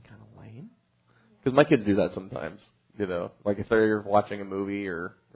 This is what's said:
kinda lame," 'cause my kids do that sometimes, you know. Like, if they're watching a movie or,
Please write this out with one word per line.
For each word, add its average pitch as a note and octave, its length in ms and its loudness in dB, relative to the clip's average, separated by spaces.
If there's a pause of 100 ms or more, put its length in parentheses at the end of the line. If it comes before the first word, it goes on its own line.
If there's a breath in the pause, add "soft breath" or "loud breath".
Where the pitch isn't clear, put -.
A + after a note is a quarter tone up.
kinda A2 200 -20 (160)
lame," A2+ 300 -20 (720 soft breath)
'cause B2+ 100 -2
my C#3+ 100 6
kids C3+ 220 4
do G2+ 100 4
that F#2+ 180 0
sometimes, F#2+ 480 -12 (360)
you G#2 80 -2
know. F#2 260 -6 (120)
Like, G2+ 160 -2
if G2+ 100 -8
they're G#2+ 320 4
watching G#2 400 0
a G2 40 -10
movie G2 420 -6
or, F2 260 -8 (220)